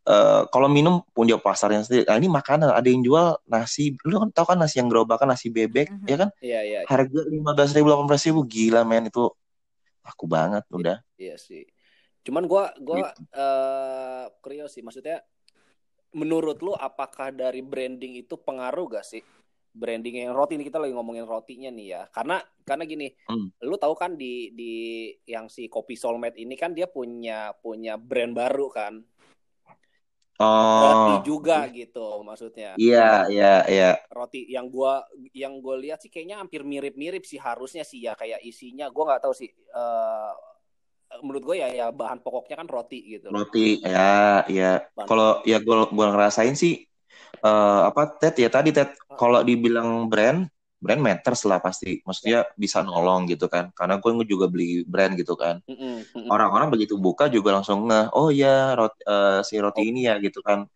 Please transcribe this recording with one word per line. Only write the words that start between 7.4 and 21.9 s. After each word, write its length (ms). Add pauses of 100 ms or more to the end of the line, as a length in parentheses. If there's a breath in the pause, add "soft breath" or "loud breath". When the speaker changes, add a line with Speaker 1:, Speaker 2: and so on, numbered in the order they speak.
Speaker 1:
belas 240
ribu, 160
delapan 160
belas 160
ribu, 240
gila, 400
men, 240
itu 160 (720)
laku 240
banget, 420
Speaker 3:
Iya, 140
Speaker 1:
udah. 160 (240)
Speaker 3:
iya 160
sih. 260 (600)
Cuman 240
gua, 320
gua, 320
Speaker 1:
Gitu. 80 (160)
Speaker 3:
eh, 880 (160)
curious 320
sih, 100
maksudnya 380 (960)
menurut 480
lu 100
apakah 560
dari 320
branding 560
itu 220
pengaruh 580
gak 80
sih? 160 (480)
Branding 560
yang 80
roti 240
ini, 80
kita 160
lagi 140
ngomongin 320
rotinya 420
nih 160
ya. 240